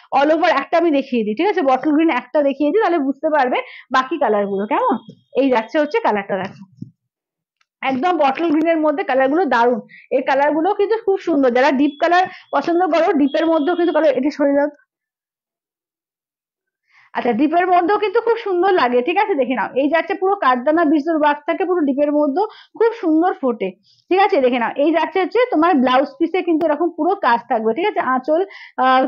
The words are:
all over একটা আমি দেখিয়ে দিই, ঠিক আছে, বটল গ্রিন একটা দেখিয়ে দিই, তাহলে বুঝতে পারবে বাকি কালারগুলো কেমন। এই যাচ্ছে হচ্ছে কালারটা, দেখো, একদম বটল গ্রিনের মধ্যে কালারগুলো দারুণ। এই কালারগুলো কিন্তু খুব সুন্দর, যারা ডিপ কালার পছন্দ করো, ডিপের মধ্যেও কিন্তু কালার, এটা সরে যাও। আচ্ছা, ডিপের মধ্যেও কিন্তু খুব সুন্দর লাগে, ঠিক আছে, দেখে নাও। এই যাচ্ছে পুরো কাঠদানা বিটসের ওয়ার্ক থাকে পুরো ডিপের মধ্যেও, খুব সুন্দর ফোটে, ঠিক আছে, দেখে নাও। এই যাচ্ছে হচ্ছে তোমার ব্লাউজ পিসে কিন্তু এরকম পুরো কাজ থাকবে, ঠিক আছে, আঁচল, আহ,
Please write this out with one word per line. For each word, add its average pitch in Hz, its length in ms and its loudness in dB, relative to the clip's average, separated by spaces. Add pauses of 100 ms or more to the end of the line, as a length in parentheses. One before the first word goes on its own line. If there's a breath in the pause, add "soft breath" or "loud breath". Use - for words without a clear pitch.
(180 loud breath)
all 285 160 4
over 330 160 0 (100)
একটা 277 200 -6
আমি 339 180 2
দেখিয়ে 247 260 -2
দিই, 214 140 -4
ঠিক 359 140 0
আছে, 330 180 -2
বটল 262 260 2
গ্রিন 330 140 4 (100)
একটা 277 180 -4 (100)
দেখিয়ে 294 240 0
দিই, 440 120 2
তাহলে 339 220 2
বুঝতে 277 300 -4
পারবে 254 220 0 (380 loud breath)
বাকি 262 260 -2
কালারগুলো 202 500 -2
কেমন। 453 220 0 (460)
এই 277 140 2
যাচ্ছে 226 280 -4
হচ্ছে 302 160 -2 (100)
কালারটা, 202 340 -2
দেখো, 196 220 -14 (1300)
একদম 269 220 0 (100)
বটল 285 320 0
গ্রিনের 320 300 0
মধ্যে 302 260 0
কালারগুলো 269 320 2 (120)
দারুণ। 240 260 2 (360 loud breath)
এই 254 120 -2
কালারগুলো 294 400 0 (120)
কিন্তু 403 240 0
খুব 392 120 0 (100)
সুন্দর, 277 300 2
যারা 269 140 2 (100)
ডিপ 294 220 0
কালার 349 220 2 (300 loud breath)
পছন্দ 330 260 0 (120)
করো, 330 160 2 (120)
ডিপের 311 320 0
মধ্যেও 330 260 0
কিন্তু 339 180 0
কালার, 311 220 2
এটা 277 200 -2
সরে 285 200 2
যাও। 285 100 0 (2500 soft breath)
আচ্ছা, 240 240 0
ডিপের 339 340 2
মধ্যেও 370 300 2
কিন্তু 427 220 0
খুব 453 100 0 (100)
সুন্দর 370 240 0 (100)
লাগে, 247 180 0 (100)
ঠিক 359 140 -2
আছে, 415 180 -2
দেখে 254 180 -2
নাও। 190 100 -4 (120)
এই 294 140 2
যাচ্ছে 339 280 -2
পুরো 381 120 0 (100)
কাঠদানা 269 460 2
বিটসের 320 300 0
ওয়ার্ক 294 280 0
থাকে 339 200 -2
পুরো 370 200 0
ডিপের 285 300 0
মধ্যেও, 302 280 0 (320 loud breath)
খুব 453 120 2 (120)
সুন্দর 339 380 2
ফোটে, 220 280 -4 (420 soft breath)
ঠিক 370 160 2
আছে, 392 180 0
দেখে 247 180 0
নাও। 220 100 -4 (100)
এই 320 140 2
যাচ্ছে 320 260 -2
হচ্ছে 415 180 -2 (120)
তোমার 339 200 2 (100)
ব্লাউজ 262 360 0
পিসে 339 300 -2
কিন্তু 320 200 0
এরকম 302 200 -2 (100)
পুরো 330 140 0 (140)
কাজ 233 140 2 (100)
থাকবে, 220 260 -2
ঠিক 359 140 -2
আছে, 349 100 -4 (140)
আঁচল, 302 260 0 (420 loud breath)
আহ, 262 240 4